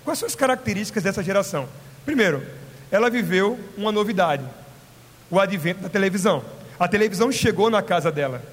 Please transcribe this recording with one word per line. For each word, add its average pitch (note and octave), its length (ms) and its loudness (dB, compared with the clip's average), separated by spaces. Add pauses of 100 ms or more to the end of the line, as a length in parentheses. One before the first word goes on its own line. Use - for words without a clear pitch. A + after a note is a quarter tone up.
Quais D4+ 160 -4
são A#4 80 -6
as - 80 -6
características A3 680 -2
dessa G3 200 -2
geração? F#3 440 -2 (380)
Primeiro, G3+ 380 2 (480)
ela A3 180 4
viveu G#3 500 0 (180)
uma G#3+ 140 -2
novidade, F#3 520 2 (880)
o F3+ 100 4
advento F#3 420 0
da F#3+ 80 -8
televisão. F#3+ 540 2 (360)
A F3 80 2
televisão G#3 440 2
chegou G#3+ 380 2
na G#3+ 120 2
casa E3+ 300 0
dela C3+ 420 -4